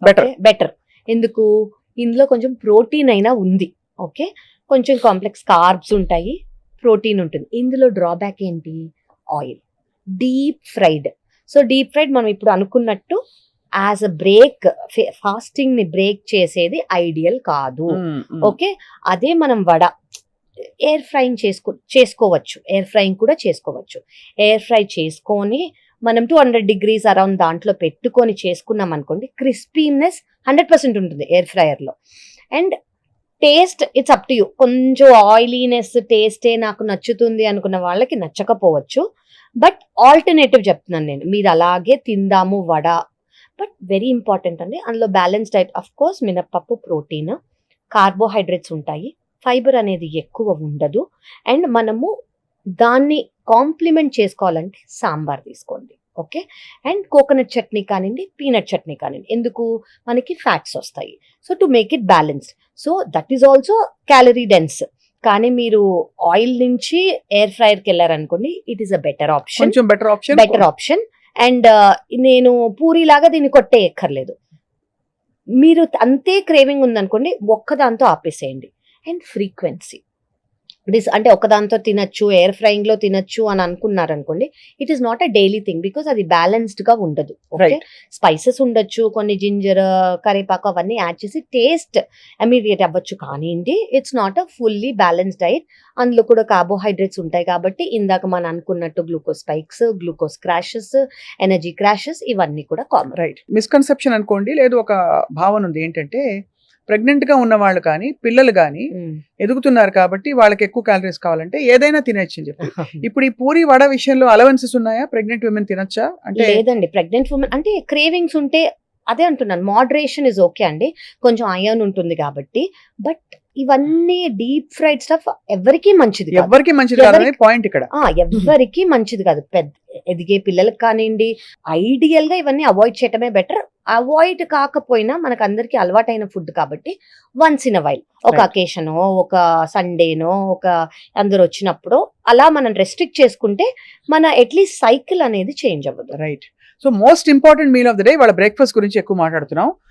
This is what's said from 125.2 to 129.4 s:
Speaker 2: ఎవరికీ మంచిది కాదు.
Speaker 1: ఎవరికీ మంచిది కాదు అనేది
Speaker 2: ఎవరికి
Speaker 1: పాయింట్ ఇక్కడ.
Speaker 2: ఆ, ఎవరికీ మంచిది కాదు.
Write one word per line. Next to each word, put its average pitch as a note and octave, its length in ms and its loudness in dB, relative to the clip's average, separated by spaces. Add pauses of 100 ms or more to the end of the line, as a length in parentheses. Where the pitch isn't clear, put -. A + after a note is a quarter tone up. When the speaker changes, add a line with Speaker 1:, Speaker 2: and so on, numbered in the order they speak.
Speaker 2:
ఎవరికీ C4 420 2
మంచిది G#3 420 2
కాదు. F3+ 120 4
Speaker 1:
ఎవరికీ C#4 260 4
మంచిది B3 240 2
కాదు B3+ 120 8
అనేది D4+ 140 8
Speaker 2:
ఎవరికి C4 180 0
Speaker 1:
పాయింట్ A3+ 260 4
ఇక్కడ. B2+ 280 -4
Speaker 2:
ఆ, C#4 240 0
ఎవరికీ A3+ 640 2
మంచిది A3+ 400 0
కాదు. D3+ 180 0 (120)